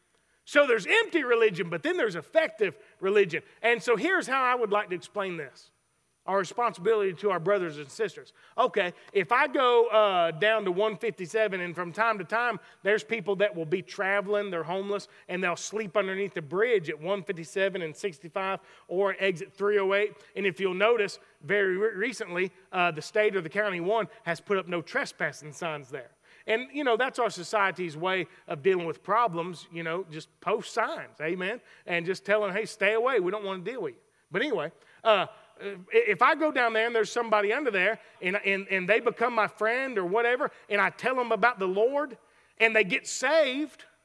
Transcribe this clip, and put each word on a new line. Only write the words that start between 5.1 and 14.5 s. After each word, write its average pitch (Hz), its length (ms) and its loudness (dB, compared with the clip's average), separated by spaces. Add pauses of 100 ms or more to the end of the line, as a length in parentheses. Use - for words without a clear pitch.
this. - 340 -16 (540)
Our 190 140 0
responsibility 196 760 0
to 196 180 -2
our 180 80 0
brothers 175 380 0
and 143 120 -12
sisters. 160 440 -8 (240)
Okay, 208 340 2 (220)
if 175 180 0
I 262 160 6
go, 247 380 6
uh, 202 460 4
down 208 340 2
to 185 80 0
one 208 240 0
fifty-seven, 196 640 -2
and 175 120 -6
from 175 200 -6
time 220 240 0
to 185 80 -8
time, 226 340 -2 (240)
there's 202 180 2
people 208 360 -4
that 202 180 2
will 170 80 -4
be 165 180 -2
traveling, 202 680 -2